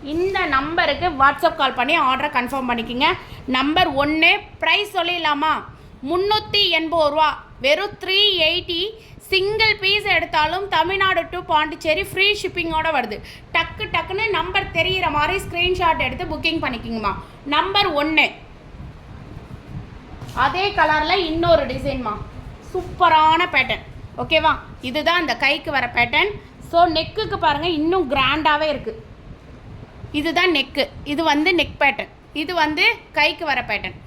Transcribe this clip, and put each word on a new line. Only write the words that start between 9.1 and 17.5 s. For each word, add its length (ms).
சிங்கிள் 580
பீஸ் 260
எடுத்தாலும் 640
தமிழ்நாடு 540
to 240
பாண்டிச்சேரி 580
ஃப்ரீ 380
ஷிப்பிங்கோட 500
வருது. 300
டக்கு 380
டக்குன்னு 380
நம்பர் 420
தெரியிற 400
மாதிரி 320
ஸ்கிரீன்ஷாட் 540
எடுத்து 280
புக்கிங் 360
பண்ணிக்கோங்கம்மா. 520
நம்பர் 480